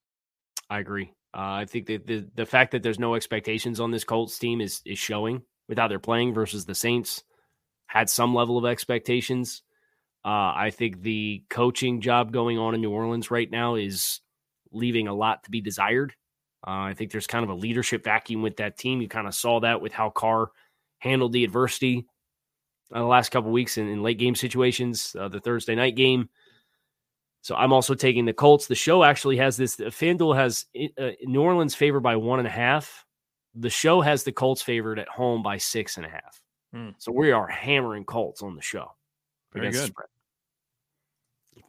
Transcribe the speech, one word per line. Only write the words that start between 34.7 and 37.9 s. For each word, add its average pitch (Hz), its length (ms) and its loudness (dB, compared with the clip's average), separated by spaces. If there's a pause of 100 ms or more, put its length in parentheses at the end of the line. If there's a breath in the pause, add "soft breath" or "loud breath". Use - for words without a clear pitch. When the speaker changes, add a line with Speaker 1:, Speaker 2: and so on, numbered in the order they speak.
Speaker 1:
at - 80 -8
home 120 340 -2
by 101 160 -2
six - 400 -4
and 82 80 -10
a 78 40 -12
half. - 340 -18 (280)
Speaker 2:
Hmm. 117 180 -14 (100)
Speaker 1:
So - 120 -8
we 139 200 4
are 107 160 4
hammering 120 580 -2